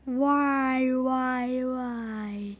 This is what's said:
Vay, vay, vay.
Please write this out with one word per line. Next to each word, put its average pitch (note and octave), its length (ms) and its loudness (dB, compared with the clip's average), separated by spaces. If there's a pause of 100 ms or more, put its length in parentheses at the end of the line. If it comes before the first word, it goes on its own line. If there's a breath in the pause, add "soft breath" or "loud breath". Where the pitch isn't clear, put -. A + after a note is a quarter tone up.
Vay, C4 960 2
vay, B3+ 640 0
vay. A3 920 -6